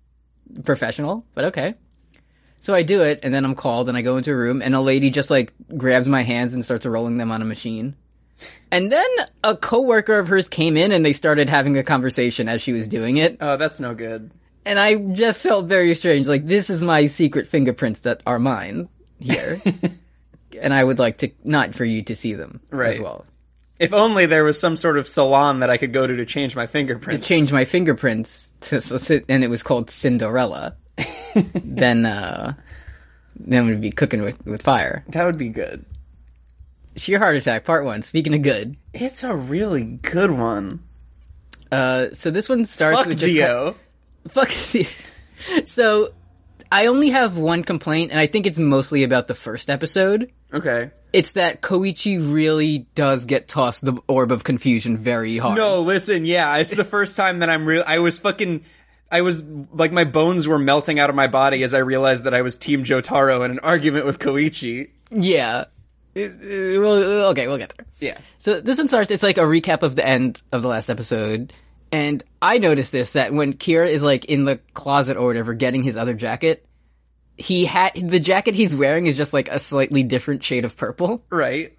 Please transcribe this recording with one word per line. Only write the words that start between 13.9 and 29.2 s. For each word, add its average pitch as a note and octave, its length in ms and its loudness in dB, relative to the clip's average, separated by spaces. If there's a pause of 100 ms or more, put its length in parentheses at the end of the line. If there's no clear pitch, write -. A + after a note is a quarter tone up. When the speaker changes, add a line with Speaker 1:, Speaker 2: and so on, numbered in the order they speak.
Speaker 2:
good. A2+ 380 -10 (340)
Speaker 1:
And G3+ 140 0
I G#3+ 160 4
just G#3 480 0
felt G3 240 2
very F3 260 4
strange. D3 340 2
Like, C#3+ 180 2
this F#3+ 260 0
is E3+ 120 -2
my D#3 240 4
secret C#3+ 400 0
fingerprints B2+ 540 0
that A#2+ 240 -2
are A#2 140 0
mine A#2+ 500 -4 (300)
here. D3+ 460 -4
Speaker 2:
<laughs> G3 60 2 (880)
Speaker 1:
And C#3 140 0
I C3+ 100 6
would C3 140 2
like A#2 220 0
to, B2+ 100 -4 (140)
not C#3 320 -2
for B2 100 -4
you A2 180 -2
to A2 120 -8
see A2 180 -6
them E2 280 -14 (100)
Speaker 2:
Right. A#2 240 -2
Speaker 1:
as A2 40 -10
well. F2+ 260 -10 (540)
Speaker 2:
If E3+ 140 0
only G#3 320 4
there D#3 180 4
was D3+ 160 2
some E3 160 0
sort D#3 220 0
of C3+ 100 -2
salon C#3 520 4
that B2+ 100 2
I A#2+ 80 2
could B2 160 -4
go C3 140 2
to B2+ 80 -2
to A#2+ 100 -4
change C#3 300 -6
my A#2 100 -4
fingerprints. C3 580 -4
Speaker 1:
To - 40 -10
change D#3 240 2
my C3+ 140 4
fingerprints, C3 960 -2
to, C3+ 200 -4
so, B2+ 160 -6
so, D3 220 2 (100)